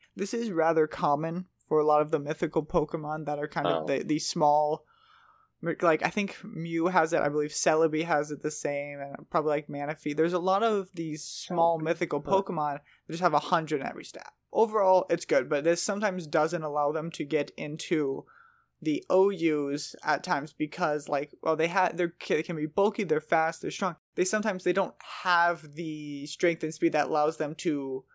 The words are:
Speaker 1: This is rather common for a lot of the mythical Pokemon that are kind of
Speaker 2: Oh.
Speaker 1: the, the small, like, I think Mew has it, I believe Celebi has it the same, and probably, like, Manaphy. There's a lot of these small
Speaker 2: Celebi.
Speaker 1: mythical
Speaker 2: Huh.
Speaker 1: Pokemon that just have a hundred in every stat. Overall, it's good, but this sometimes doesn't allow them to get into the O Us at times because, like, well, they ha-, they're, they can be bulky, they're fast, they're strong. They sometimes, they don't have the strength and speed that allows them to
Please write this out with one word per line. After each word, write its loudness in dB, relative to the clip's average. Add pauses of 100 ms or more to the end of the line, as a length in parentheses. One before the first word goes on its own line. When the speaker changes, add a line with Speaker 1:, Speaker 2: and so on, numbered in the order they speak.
(180)
Speaker 1:
This -6
is -4
rather 4
common -2 (240)
for 4
a 4
lot 6
of -2
the 2
mythical -2
Pokemon -2
that -4
are -4
kind -2
of 0
Speaker 2:
Oh. -10
Speaker 1:
the, 0
the -2
small, 2 (1000)
like, 2
I 0
think -4
Mew -2
has 2
it, 4
I 2
believe -2
Celebi 2
has 0
it -10
the -2
same, -6
and -12
probably, 0
like, 0
Manaphy. -6
There's 2
a 2
lot 2
of 0
these -8
small 0
Speaker 2:
Celebi. -6
Speaker 1:
mythical -2
Speaker 2:
Huh. -4 (120)
Speaker 1:
Pokemon -4
that -12 (260)
just -8
have 4
a 6
hundred 0
in -4
every -10
stat. -16 (220)
Overall, 4
it's 0
good, 2
but 0
this 4
sometimes -2
doesn't 0
allow 0
them -4
to -6
get 0
into -2 (580)
the 0
O 6
Us -2
at 0
times -2
because, -2
like, -2
well, 2
they 2
ha-, 2
they're, -2 (160)
they 2
can -6
be -4
bulky, 0
they're 2
fast, 0
they're -6
strong. -4 (180)
They 0
sometimes, -2
they 2
don't 0 (300)
have 2
the -8
strength 0
and -2
speed 0
that 2
allows 2
them -4
to -4 (120)